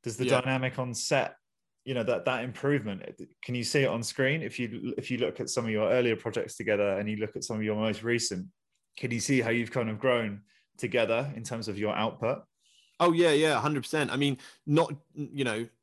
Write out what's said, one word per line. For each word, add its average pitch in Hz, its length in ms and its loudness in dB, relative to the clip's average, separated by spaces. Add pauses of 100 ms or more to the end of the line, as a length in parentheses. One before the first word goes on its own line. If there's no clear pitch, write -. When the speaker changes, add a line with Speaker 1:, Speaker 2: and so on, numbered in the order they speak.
Speaker 1:
Does 110 160 -6
the 127 80 0
Speaker 2:
Yeah. 123 160 6
Speaker 1:
dynamic 127 380 0
on 123 140 -4
set - 420 0 (500)
you 131 80 -6
know, 120 100 0
that, 117 220 0
that 127 180 0
improvement, 120 600 -2 (400)
can 123 120 -4
you 120 80 -2
see 139 200 2
it 131 40 4
on 117 160 -2
screen? 139 380 0
If - 180 -8
you, 120 380 -6
if - 120 -8
you 123 100 -2
look - 200 -2
at - 100 -4
some 120 160 -2
of 113 60 -2
your 107 180 2
earlier 123 260 4
projects - 400 -4
together 101 420 2
and 104 120 -2
you 107 80 -4
look 107 180 -4
at - 80 -6
some 110 140 -6
of 107 60 -2
your 107 120 0
most 107 280 -2
recent, 113 440 -2 (500)
can 120 140 -6
you 117 80 -2
see 131 200 2
how 113 120 0
you've 117 200 0
kind 117 180 -2
of 107 100 -6
grown 113 420 0 (360)
together 120 580 0
in 113 80 -10
terms 113 240 -6
of 101 100 -6
your 104 180 -2
output? 113 480 -2 (560)
Speaker 2:
Oh, 175 120 6
yeah, 165 200 6
yeah, 147 280 4
hundred 139 240 0
percent. 147 280 0
I 123 40 -2
mean, 139 220 2 (280)
not, 156 280 4 (200)
you 139 300 -6
know 113 240 -2 (160)